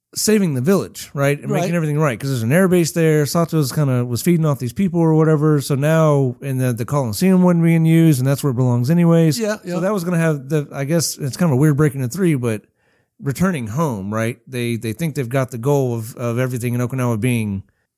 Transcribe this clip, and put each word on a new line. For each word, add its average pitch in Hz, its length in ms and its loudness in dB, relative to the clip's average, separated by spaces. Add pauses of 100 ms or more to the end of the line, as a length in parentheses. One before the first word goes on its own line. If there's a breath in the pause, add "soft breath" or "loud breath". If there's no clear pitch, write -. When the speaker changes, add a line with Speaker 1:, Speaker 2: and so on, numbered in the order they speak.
(140)
Speaker 1:
saving 196 400 0
the 127 60 -2
village, 135 520 -2
right? 143 300 0
And 135 80 -8
Speaker 2:
Right. 151 120 0
Speaker 1:
making 175 120 -2
everything 151 240 0
right. 139 220 0
'Cause 139 100 -4
there's 120 140 -2
an 113 60 0
airbase 175 420 2
there. 156 340 2
Sato's 160 460 0
kinda 131 320 0
was 120 180 -4
feeding 165 240 2
off 143 140 -2
these 120 120 -6
people 175 280 -2
or 160 140 2
whatever. 156 460 2
So 143 140 -4
now, 147 640 2
and 135 200 -4
the, 127 120 0
the 113 120 -4
Coliseum 147 580 0
wasn't 175 220 4
being 165 200 4
used, 160 360 4
and 131 80 0
that's 139 160 0
where 143 80 0
it 113 40 -4
belongs 123 340 0
anyways. 165 500 4
Speaker 2:
Yeah, 214 160 -2
Speaker 1:
So 208 80 -18
Speaker 2:
yeah. 175 160 -6
Speaker 1:
that 190 120 0
was 190 120 -2
gonna 175 140 -2
have 151 300 -2
the, 147 220 -2
I 139 140 -8
guess 156 340 -2
it's 135 180 -6
kind 175 140 0
of 131 40 2
a 123 60 2
weird 151 160 4
breaking 143 240 0
the 123 80 -4
three, 170 280 0
but 117 260 -4 (580)
returning 139 480 -4
home, 107 460 -4
right? 113 320 -2
They, 120 300 -4
they 110 160 -6
think 156 240 -6
they've 127 120 -4
got 131 220 -2
the 127 80 -10
goal 131 360 0
of, 113 200 -8
of 120 240 -4
everything 123 360 -4
in 123 60 -2
Okinawa 123 400 -2
being 107 440 -2 (340)